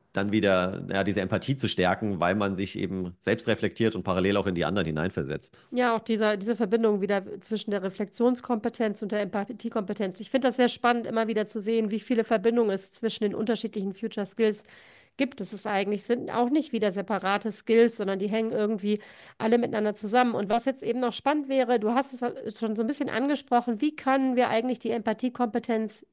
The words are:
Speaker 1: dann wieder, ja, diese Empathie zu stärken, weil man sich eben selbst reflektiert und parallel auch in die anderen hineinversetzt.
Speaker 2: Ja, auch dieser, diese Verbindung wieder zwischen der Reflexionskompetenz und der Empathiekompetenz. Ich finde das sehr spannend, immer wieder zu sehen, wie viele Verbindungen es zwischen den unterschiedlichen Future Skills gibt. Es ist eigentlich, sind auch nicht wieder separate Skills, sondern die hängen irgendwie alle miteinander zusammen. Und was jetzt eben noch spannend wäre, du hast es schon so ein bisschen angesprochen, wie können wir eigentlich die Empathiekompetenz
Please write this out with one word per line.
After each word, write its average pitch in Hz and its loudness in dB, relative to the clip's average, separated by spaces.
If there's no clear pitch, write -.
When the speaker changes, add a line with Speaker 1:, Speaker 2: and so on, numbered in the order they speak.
Speaker 1:
dann 101 -2
wieder, 92 2
ja, 98 2
diese 98 0
Empathie 104 -2
zu 113 0
stärken, 95 0
weil 90 2
man 98 0
sich 95 -4
eben 92 -4
selbst 110 -2
reflektiert 110 0
und 90 -6
parallel 95 2
auch 98 0
in 92 0
die 85 0
anderen 90 0
hineinversetzt. 78 -4
Speaker 2:
Ja, 247 2
auch 220 -2
dieser, 214 0
diese 202 -2
Verbindung 214 2
wieder 196 -2
zwischen 220 -6
der 202 0
Reflexionskompetenz 226 -2
und 202 -6
der 208 0
Empathiekompetenz. 202 -4
Ich 214 -14
finde 262 2
das 247 0
sehr 247 6
spannend, 240 0
immer 226 0
wieder 214 0
zu 220 -8
sehen, 220 0
wie 220 -2
viele 226 0
Verbindungen 226 2
es 190 -4
zwischen - -4
den 202 0
unterschiedlichen 208 -2
Future 214 -6
Skills 214 0
gibt. 269 -2
Es 185 -10
ist 196 -12
eigentlich, 202 0
sind - -2
auch 240 2
nicht 302 0
wieder 214 2
separate 196 -2
Skills, 226 4
sondern 196 -2
die 202 -2
hängen 226 -2
irgendwie 208 0
alle 226 4
miteinander 214 0
zusammen. 233 2
Und 196 -2
was 240 0
jetzt 269 -2
eben 233 -2
noch 247 0
spannend 285 -2
wäre, 247 2
du 214 0
hast 269 0
es 240 -6
schon 220 -2
so 226 0
ein 220 0
bisschen 277 -2
angesprochen, 247 0
wie 302 0
können 262 2
wir 240 4
eigentlich 233 0
die 226 -4
Empathiekompetenz 226 -2